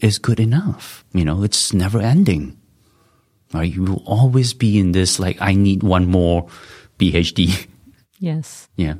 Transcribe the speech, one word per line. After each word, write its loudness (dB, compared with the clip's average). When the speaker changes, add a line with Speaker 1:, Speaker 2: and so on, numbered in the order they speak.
Speaker 1:
is 0
good -2
enough? -2
You 0
know, -2
it's -2
never 0
ending, 0
right? -4
You -4
will -4
always 0
be 0
in 2
this, 0
like, -4
"I 2
need 2
one 2
more 2
P 2
H 0
D." 0
Speaker 2:
Yes. -8
Speaker 1:
Yeah, -4